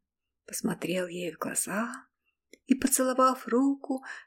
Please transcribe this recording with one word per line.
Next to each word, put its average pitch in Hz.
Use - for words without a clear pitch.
посмотрел 175
ей 175
в -
глаза 220
и, 254
поцеловав 254
руку, 269